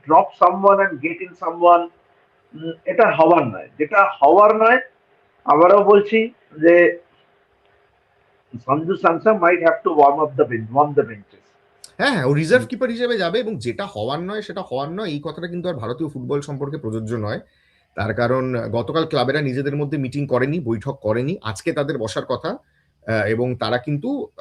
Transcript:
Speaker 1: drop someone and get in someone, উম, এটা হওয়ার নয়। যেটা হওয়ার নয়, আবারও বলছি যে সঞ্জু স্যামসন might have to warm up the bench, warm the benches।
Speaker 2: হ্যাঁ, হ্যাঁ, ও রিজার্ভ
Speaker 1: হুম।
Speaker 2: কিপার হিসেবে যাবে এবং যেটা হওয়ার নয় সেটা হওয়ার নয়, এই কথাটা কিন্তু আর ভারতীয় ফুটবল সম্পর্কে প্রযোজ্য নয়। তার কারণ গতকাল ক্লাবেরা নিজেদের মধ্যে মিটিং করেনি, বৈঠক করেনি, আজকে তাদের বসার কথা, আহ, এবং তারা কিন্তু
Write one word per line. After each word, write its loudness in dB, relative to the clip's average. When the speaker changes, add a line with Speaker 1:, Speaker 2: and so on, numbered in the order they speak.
Speaker 1:
drop 4
someone 4
and 0
get -6
in -14
someone, 4
উম, -10
এটা 2
হওয়ার 4
নয়। -12
যেটা 0
হওয়ার 6
নয়, 4
আবারও 6
বলছি 4
যে 6
সঞ্জু 0
স্যামসন 0
might 2
have 0
to 0
warm 6
up -2
the 0
bench, -6
warm 2
the 0
benches। -20
Speaker 2:
হ্যাঁ, 0
হ্যাঁ, -2
ও 2
রিজার্ভ 2
Speaker 1:
হুম। -10
Speaker 2:
কিপার -4
হিসেবে -4
যাবে -2
এবং -6
যেটা -8
হওয়ার -6
নয় -8
সেটা -10
হওয়ার -8
নয়, -10
এই -8
কথাটা -10
কিন্তু -8
আর -6
ভারতীয় -8
ফুটবল -6
সম্পর্কে -10
প্রযোজ্য -8
নয়। -6
তার -4
কারণ 0
গতকাল -2
ক্লাবেরা 0
নিজেদের -4
মধ্যে -4
মিটিং -6
করেনি, -2
বৈঠক -6
করেনি, -2
আজকে -6
তাদের -4
বসার -6
কথা, -6
আহ, -6
এবং -2
তারা -2
কিন্তু -6